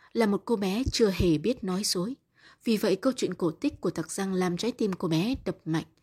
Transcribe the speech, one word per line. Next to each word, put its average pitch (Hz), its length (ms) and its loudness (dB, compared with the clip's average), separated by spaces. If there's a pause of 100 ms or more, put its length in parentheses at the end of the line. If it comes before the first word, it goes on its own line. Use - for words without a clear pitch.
(120)
là 226 140 2
một 202 180 0
cô 233 120 0
bé 202 260 -2 (100)
chưa 220 220 4
hề 175 240 4
biết 214 260 -2
nói 185 200 -2
dối. 202 320 -2 (480)
Vì 226 120 2
vậy 196 200 2
câu 254 200 0
chuyện - 180 -2
cổ 170 160 0
tích - 300 -4
của 185 100 0
Tặc - 220 -6
Giang 190 220 -4
làm 180 220 0
trái 226 160 -2
tim 214 200 -2
cô 180 160 -4
bé 175 260 2 (100)
đập 180 200 -4
mạnh. 160 200 -2 (180)